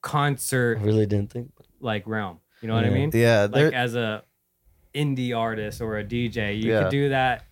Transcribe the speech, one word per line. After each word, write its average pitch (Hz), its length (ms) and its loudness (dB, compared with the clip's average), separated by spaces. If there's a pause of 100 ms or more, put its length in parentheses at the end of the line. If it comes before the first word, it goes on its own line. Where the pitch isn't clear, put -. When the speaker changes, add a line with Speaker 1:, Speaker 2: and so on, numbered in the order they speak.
Speaker 1:
concert 127 760 0
Speaker 2:
I 104 40 -4
really 107 220 4
didn't 101 260 -2
think. 123 180 -10 (300)
Speaker 1:
like 107 260 -4
realm. 104 320 -6 (240)
You 113 60 -8
know 113 60 0
what 113 100 2
I 107 40 2
Speaker 2:
Yeah. 98 60 2
Speaker 1:
mean? 147 200 0
Speaker 3:
Yeah, 117 280 6
Speaker 1:
Like 104 100 2
Speaker 3:
they're 143 220 4
Speaker 1:
as 123 200 -2
a 110 280 -4 (720)
indie 131 420 -2
artist 110 440 -4
or 110 160 -4
a 104 80 -6
D 120 240 -2
J, 107 260 -4
you 113 180 0
Speaker 3:
Yeah. 104 100 4
Speaker 1:
could 95 80 2
do 139 180 2
that. 131 440 0